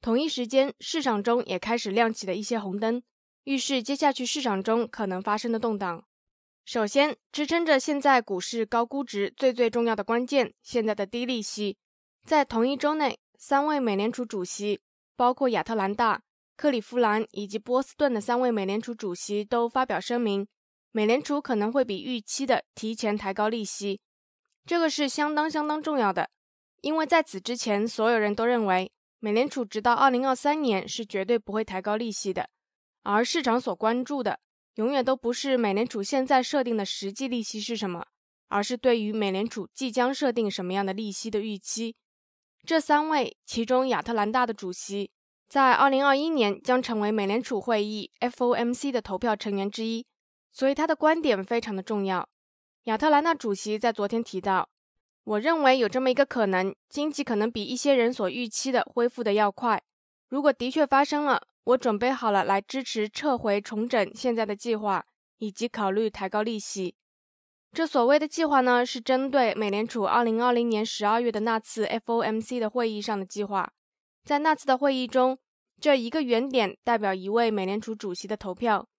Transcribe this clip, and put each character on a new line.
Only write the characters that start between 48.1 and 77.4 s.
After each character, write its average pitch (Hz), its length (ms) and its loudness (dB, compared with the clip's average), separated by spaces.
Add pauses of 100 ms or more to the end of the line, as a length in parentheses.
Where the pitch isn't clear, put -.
F 247 260 -2
O 240 80 4
M 240 220 0
C 277 180 2
的 240 80 0
投 202 180 -6
票 226 160 0
成 202 220 -4
员 196 140 -2
之 220 140 -8
一， 226 200 -6 (480)
所 262 160 2
以 277 60 2
他 302 120 0
的 320 80 2
观 311 280 4
点 220 200 2
非 233 180 0
常 226 140 -6
的 190 80 -4
重 208 220 -2
要。 185 240 -2 (560)
亚 220 140 0
特 302 100 4
兰 294 160 6
大 339 100 2
主 226 200 -2
席 214 240 -4
在 233 120 2
昨 220 160 -2
天 226 160 -2
提 196 160 -6
到 185 300 0 (560)
，“我 208 160 0
认 311 220 2
为 262 160 8
有 226 100 2
这 190 100 -2
么 262 120 2
一 254 40 4
个 277 120 4
可 233 200 0
能， 190 280 2 (160)
经 294 200 -2
济 285 140 -4
可 226 120 -2
能 214 140 0
比 220 140 -6
一 240 100 -6
些 277 200 4
人 240 180 4
所 214 160 -2
预 240 180 -4
期 262 240 -4
的 240 220 2
恢 240 160 2
复 240 160 -4
的 214 80 2
要 208 180 4
快。 226 320 -2 (460)
如 277 140 -2
果 285 100 6
的 247 180 -4
确 302 160 2
发 269 160 4
生 294 220 0
了， 262 160 2 (240)
我 254 140 4
准 214 200 0
备 247 140 0
好 247 180 -2
了 196 140 4
来 196 160 2
支 262 220 -8
持 214 260 -4
撤 262 300 -2
回 208 220 0
重 214 280 -4
整 220 260 2
现 240 220 -2
在 226 80 0
的 202 100 -4
计 220 220 -2
划， 208 300 -2 (320)
以 214 120 -6
及 214 160 -6
考 208 240 -2
虑 214 200 0
抬 196 180 -6
高 208 140 0
利 220 160 -2
息。” 190 380 -6 (720)
这 320 160 -2
所 254 200 2
谓 294 120 6
的 302 80 0
计 320 200 0
划 277 160 4
呢， 247 220 4
是 254 140 -6
针 262 320 0
对 254 240 4
美 208 140 -2
联 208 180 -2
储 220 200 -2
二 240 180 4
零 226 180 0
二 247 120 4
零 233 160 2
年 214 140 0
十 214 200 -6
二 220 160 2
月 240 100 0
的 214 100 -4
那 220 200 0
次 220 240 0
F 233 300 -4
O 233 80 0
M 220 180 -2
C 247 180 -4
的 220 120 -2
会 240 200 -2
议 208 100 -8
上 208 160 -4
的 190 100 -6
计 202 180 -6
划。 196 260 -4 (540)
在 285 140 0
那 311 160 2
次 - 100 -2
的 262 140 4
会 277 160 2
议 254 120 -2
中， 254 320 2 (400)
这 294 160 4
一 233 140 0
个 311 140 -2
原 240 260 2
点 240 340 0
代 233 140 2
表 208 160 0
一 190 160 -6
位 226 220 2